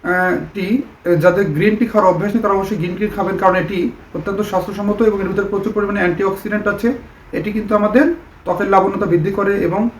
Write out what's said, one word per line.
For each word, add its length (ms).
আহ, 340
টি। 280
যাদের 240
গ্রিন 300
টি 100
খাওয়ার 280
অভ্যাস 200
নেই, 80
তারা 120
অবশ্যই 240
গ্রিন 180
টি 120
খাবেন, 300
কারণ 180
এটি 360
অত্যন্ত 280
স্বাস্থ্যসম্মত 600
এবং 200
এর 60
ভিতরে 180
প্রচুর 280
পরিমাণে 260
অ্যান্টিঅক্সিডেন্ট 680
আছে। 260
এটি 200
কিন্তু 240
আমাদের 380
ত্বকের 260
লাবণ্যতা 360
বৃদ্ধি 260
করে 260
এবং 320